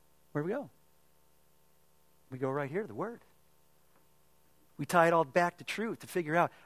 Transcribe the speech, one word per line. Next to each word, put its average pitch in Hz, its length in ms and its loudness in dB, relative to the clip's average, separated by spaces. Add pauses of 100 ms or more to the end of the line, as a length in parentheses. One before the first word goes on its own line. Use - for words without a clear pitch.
(340)
Where 147 100 -4
do 165 40 -8
we 196 60 -4
go? 277 160 -8 (1600)
We 131 80 -12
go 131 120 -2
right 139 220 -4
here 185 100 -4
to 208 60 -8
the 113 60 -14
Word. 202 280 -8 (1600)
We 147 80 -4
tie 170 220 6
it 170 60 6
all 165 120 4
back 175 320 0
to 139 60 -16
truth 208 360 -6
to - 80 -18
figure 160 280 -2
out, 170 160 4 (140)